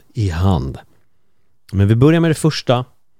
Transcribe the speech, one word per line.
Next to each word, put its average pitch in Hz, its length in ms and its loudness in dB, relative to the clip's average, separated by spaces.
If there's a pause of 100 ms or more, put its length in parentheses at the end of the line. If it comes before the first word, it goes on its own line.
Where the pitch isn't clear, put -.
(140)
i 101 160 -4
hand. 80 480 -2 (960)
Men 98 140 2
vi 110 80 4
börjar 156 240 4
med 165 120 0
det 147 40 -2
första, 131 500 -4 (340)